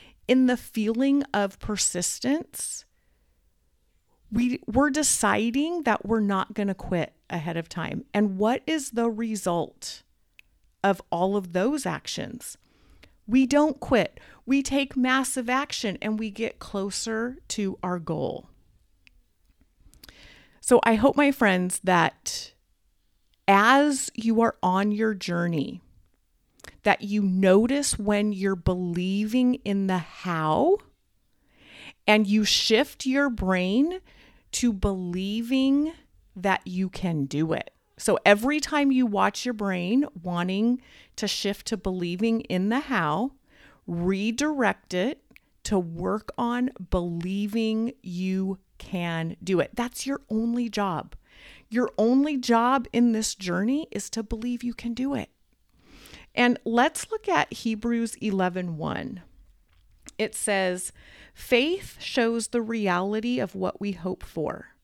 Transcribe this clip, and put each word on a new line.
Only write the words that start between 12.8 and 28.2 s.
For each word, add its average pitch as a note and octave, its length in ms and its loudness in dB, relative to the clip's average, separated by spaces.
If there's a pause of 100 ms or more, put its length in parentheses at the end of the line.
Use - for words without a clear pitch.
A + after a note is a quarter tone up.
We B3+ 180 4
don't D4 340 2
quit. - 400 0 (280)
We C4+ 160 2
take C#4 340 -2
massive B3+ 500 0
action B3 540 -2
and G#3+ 160 -2
we A3 140 -6
get A3 260 -8
closer A3 800 -6 (120)
to G3 340 -4
our F3+ 160 -2
goal. D3+ 500 -6 (2000)
So - 240 6
I A3+ 120 4
hope, A#3 200 4
my C#4+ 160 4
friends, F#3 520 2
that - 680 0 (960)
as C4 680 4
you A3+ 280 2
are A#3 200 2
on F#3+ 300 2
your G#3+ 240 0
journey, E3+ 680 -2 (1000)
that - 180 2
you G#3 200 -2
notice G3+ 800 4
when G#3 320 0